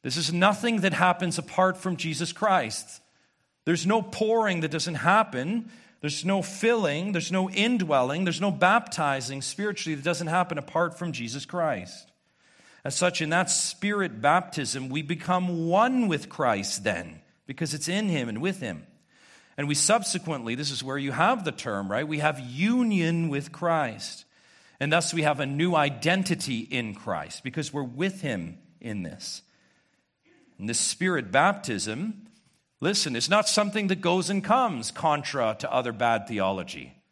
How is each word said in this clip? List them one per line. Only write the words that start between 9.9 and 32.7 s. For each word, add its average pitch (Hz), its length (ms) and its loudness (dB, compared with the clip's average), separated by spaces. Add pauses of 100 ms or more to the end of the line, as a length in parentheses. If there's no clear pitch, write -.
that 139 80 -10
doesn't 165 240 -2
happen 180 300 0
apart 165 400 -2
from 175 140 -4
Jesus 120 340 -6
Christ. 131 680 -4 (760)
As 139 100 -4
such, 175 260 0
in 151 80 -2
that 175 200 2
Spirit 190 720 -2
baptism, 143 680 2
we 143 140 -2
become 170 680 -2
one 233 400 4
with 151 220 0
Christ 104 560 0
then, 85 360 -2 (240)
because 139 280 -4
it's 151 160 -4
in 202 180 0
him 135 220 0
and 110 120 -4
with 190 200 -2
him. 90 260 -8 (680)
And 147 100 -2
we 147 80 2
subsequently, 156 800 0
this 143 160 -4
is 127 100 -6
where 135 160 -4
you 139 140 -2
have 185 320 2
the 156 80 -2
term, 101 400 -4
right? 135 160 0
We 151 120 -4
have 151 200 0
union 170 880 2
with 143 240 -4
Christ. 156 720 -2 (560)
And 147 140 2
thus 165 200 2
we 160 100 0
have 147 180 2
a 135 40 0
new 160 300 2
identity 151 840 0
in 113 360 -4
Christ, 80 480 -6
because 139 300 -6
we're 139 100 -4
with 170 380 -4
him 87 360 -4 (220)
in 104 240 -6
this. - 380 -12 (1160)
And 101 120 -6
this 117 100 0
Spirit 160 500 0
baptism, 147 960 0 (560)